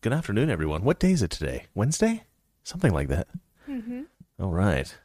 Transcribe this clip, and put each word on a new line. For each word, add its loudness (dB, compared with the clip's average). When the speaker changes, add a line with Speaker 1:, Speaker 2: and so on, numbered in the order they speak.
Speaker 1:
Good 0
afternoon, 0
everyone. -2
What 2
day 4
is 4
it 0
today? -6
Wednesday? 0
Something 0
like 0
that. 0
Speaker 2:
Mm-hmm. -8
Speaker 1:
All -4
right. 2